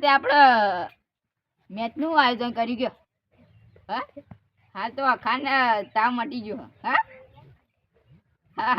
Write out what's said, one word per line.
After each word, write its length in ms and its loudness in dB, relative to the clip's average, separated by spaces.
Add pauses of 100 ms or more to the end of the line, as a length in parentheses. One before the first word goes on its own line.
તે 60 0
આપણે 340 4 (1300)
મેચનું 500 -4
આયોજન 380 0
કર્યું 220 -4
ગયો. 160 -6 (920)
હા, 180 -8 (720)
હા, 200 -8
તો 100 -8
અખાન, 420 -2
અ, 100 0 (380)
તાવ 220 2
મટી 280 -8
ગયો. 200 -12 (180)
હા, 180 0 (1600)
હા, 220 -2